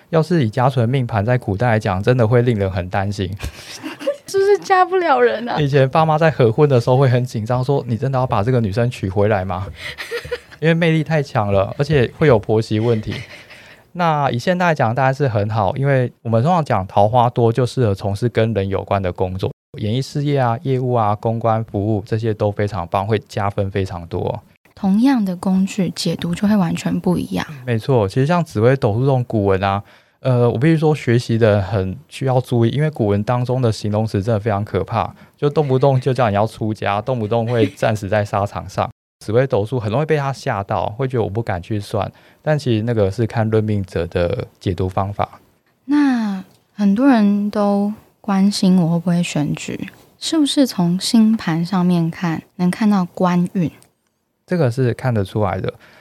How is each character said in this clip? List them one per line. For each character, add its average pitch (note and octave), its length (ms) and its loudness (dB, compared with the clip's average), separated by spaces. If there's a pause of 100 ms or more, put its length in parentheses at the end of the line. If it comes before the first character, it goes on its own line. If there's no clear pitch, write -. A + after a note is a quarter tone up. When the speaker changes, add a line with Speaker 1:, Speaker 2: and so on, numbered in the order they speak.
(100)
Speaker 1:
要 D#3+ 120 2
是 D#3+ 220 0
以 G#2+ 60 0
家 B2+ 180 0
纯 B2 180 0
命 B2+ 200 0
盘 G#2 180 -2
在 B2 140 2
古 G2+ 180 -2
代 A#2+ 100 0
来 A2 120 2
讲， F#2+ 240 -2
真 A#2+ 120 4
的 A#2+ 140 2
会 A#2+ 140 4
令 B2 160 2
人 G2 120 0
很 F2+ 200 -4
担 G2+ 200 -2
心。 G2+ 180 -4
Speaker 2:
<laughs> G2+ 120 -10 (840)
是 G4 120 -2
不 G4 60 2
是 G4+ 140 4
嫁 F#4 260 2
不 F4+ 120 -2
了 D#4+ 220 2
人 A#3 300 0
啊？ A3+ 100 -4
Speaker 1:
以 D3+ 80 0
前 C3+ 220 4
爸 D#3+ 160 2
妈 D#3 140 2
在 D#3+ 120 4
合 A2+ 220 4
婚 D3+ 160 4
的 C3 100 4
时 A#2+ 120 0
候 B2+ 80 4
会 C#3 100 4
很 B2 160 2
紧 A#2 200 -6
张， B2 200 -2
说 C#3 240 0
：“你 A#2+ 80 -2
真 C3+ 160 -2
的 C3 60 0
要 B2+ 80 0
把 A#2+ 160 0
这 B2+ 100 0
个 B2 80 4
女 G#2+ 100 0
生 A#2 200 0
娶 A2 180 -6
回 G2+ 200 2
来 G2 160 2
吗？” F#2 220 -6 (640)
<laughs> - 300 -12
因 D3+ 80 0
为 E3 60 4
魅 E3 160 2
力 D#3+ 120 2
太 D#3 200 0
强 G#2+ 280 -2
了， G2 280 2
而 B2+ 60 0
且 C3 340 2
会 D#3+ 80 2
有 B2 120 6
婆 A2 220 0
媳 A2 180 -2
问 A2+ 220 0
题。 G2+ 140 -8 (800)
那 D#3+ 380 0
以 A#2+ 80 -2
现 F3+ 200 -2
代 F3+ 80 0
来 E3 80 2
讲 A#2 200 0
当 C3+ 100 0
然 C3+ 100 2
是 C#3+ 120 -2
很 G#2+ 220 0
好， A2 280 0
因 C3+ 100 -2
为 C3 340 2
我 - 80 -8
们 A2+ 140 2
通 E3 100 2
常 E3+ 100 2
讲 G#2 240 0
桃 G2+ 220 2
花 A#2+ 220 4
多 A#2 200 2
就 B2+ 140 0
适 B2 220 0
合 G2+ 80 2
从 G2 200 -4
事 A#2+ 140 -2
跟 A2+ 240 0
人 G2 160 -2
有 F#2+ 160 -4
关 G2 160 0
的 F#2 100 -2
工 F#2 280 -4
作， G2 120 -2 (280)
演 G#2+ 160 -2
艺 C3+ 80 -2
事 C#3+ 220 -6
业 C#3+ 140 0
啊、 A#2 260 0
业 C3+ 140 0
务 B2+ 140 -2
啊、 G#2+ 220 2
公 A2+ 240 -2
关 A2+ 260 0
服 G#2 320 -2
务 F#2+ 80 -2
这 A2 140 -4
些 A2 160 -2
都 G#2 160 0
非 G#2 180 -2
常 F2 200 -6
棒， G2+ 180 -2
会 G#2+ 200 0
加 G2+ 220 -4
分 G2 220 -4
非 G2 160 -2
常 F2 220 -10
多。 - 340 -6 (320)
Speaker 2:
同 G3 280 2
样 B3+ 220 4
的 F#3 120 -4
工 F#3+ 280 0
具 F#3+ 300 -2
解 E3 220 -4
读 F3 180 -6
就 G3+ 140 0
会 G#3+ 80 4
完 E3+ 180 2
全 F3 240 -2
不 F3 180 0
一 - 180 -6
样。 F3 120 -2 (180)
Speaker 1:
没 A#2+ 140 -2
错， A2 300 2
其 - 60 -8
实 C3 120 2
像 F3 180 0
紫 - 140 -6
微 B2 180 4
斗 A2 180 0
数 A#2 60 -2
这 C3 60 0
种 C3+ 160 2
古 A2 220 0
文 F#2+ 180 2
啊， G2 180 0 (380)
呃， A#2+ 320 2
我 A2+ 80 -2
必 C3 80 2
须 E3 100 4
说 D3+ 160 2
学 A#2+ 240 0
习 A#2 220 0
的 G#2 240 4
很 F#2+ 340 -4 (120)
需 - 180 -8
要 B2+ 140 2
注 A#2+ 260 2
意， A2+ 40 2
因 D3 120 -2
为 - 80 0
古 A2+ 160 -2
文 G2+ 160 2
当 B2 220 -2
中 B2+ 180 -2
的 A2+ 80 2
形 G#2 220 -4
容 G#2+ 120 0
词 G#2+ 160 -2
真 A2 120 -2
的 G#2 80 0
非 A2 100 -4
常 G2+ 140 -2
可 F#2+ 180 -4
怕， - 320 -4 (220)
就 D3 120 -2
动 D3 200 0
不 C3 100 2
动 C3+ 220 4
就 C3 120 -2
叫 B2 160 0
你 G2+ 60 0
要 G2+ 100 2
出 A2 300 -4
家， G2+ 260 -2
动 B2 200 -4
不 G#2 80 -4
动 A2+ 180 -2
会 A#2 220 2
战 A#2+ 260 -2
死 G2+ 140 -6
在 G#2 160 0
沙 G2+ 200 -2
场 F2 240 -10
上。 - 220 -4 (300)
紫 - 120 -8
微 B2+ 140 2
斗 G#2+ 180 0
数 B2+ 140 -4
很 G#2+ 120 -4
容 B2+ 120 -2
易 - 20 -2
被 D#3 140 0
他 C#3 140 -4
吓 A#2 320 -6
到， F#2+ 220 -4 (120)
会 C3+ 80 -4
觉 C3 100 -4
得 A2+ 60 0
我 F#2+ 80 -2
不 G#2 100 -4
敢 F#2 220 -6
去 G#2+ 180 -6
算， G2 300 -4 (320)
但 D3+ 160 0
其 B2 180 0
实 G#2+ 60 0
那 A#2+ 100 -2
个 G2+ 180 2
是 A2+ 160 -2
看 A2 220 -2
论 A2 140 2
命 G#2 220 -2
者 E2+ 240 -4
的 - 380 -2 (140)
解 F#2+ 140 -2
读 F#2+ 120 -2
方 G2 240 -4
法。 - 300 -6 (460)
Speaker 2:
那 A#3+ 580 0 (300)
很 G3+ 200 2
多 B3+ 120 2
人 G#3 420 4
都 G3+ 420 0 (300)
关 G3 300 2
心 F#3 260 4
我 E3 140 4
会 E3+ 80 0
不 E3+ 100 -4
会 F3 140 2
选 D#3 320 -2
举， - 340 -10 (300)
是 - 180 -4
不 D4+ 80 4
是 C4+ 220 2
从 F3+ 340 0
星 A3 340 4
盘 E3+ 300 -2
上 F3+ 220 0
面 E3+ 240 2
看 E3 320 -4 (140)
能 F3+ 140 0
看 G#3 200 2
到 F#3+ 240 2
官 F3+ 400 2
运？ E3+ 160 0 (760)
Speaker 1:
这 - 120 -2
个 C3+ 120 2
是 A#2+ 220 0
看 A2 220 -2
得 G2+ 100 0
出 G#2+ 180 -2
来 F#2 160 0
的。 - 140 -4 (280)